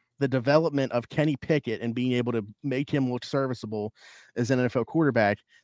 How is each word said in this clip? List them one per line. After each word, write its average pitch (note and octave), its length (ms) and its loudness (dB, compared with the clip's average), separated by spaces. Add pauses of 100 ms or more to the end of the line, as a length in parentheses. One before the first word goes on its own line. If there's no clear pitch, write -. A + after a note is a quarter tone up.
(200)
the C#3 80 2
development C#3 640 2
of A#2+ 180 -2
Kenny D3+ 280 0
Pickett B2 440 -2
and A#2 140 -2
being B2+ 160 0
able B2 220 0
to A2 120 -2 (180)
make C#3 260 -4
him C3+ 220 0
look B2 120 -6
serviceable A2+ 680 -4 (420)
as A#2+ 160 0
an B2+ 80 4
N B2 60 2
F A#2 100 -2
L A#2 100 0
quarterback A#2 520 2 (260)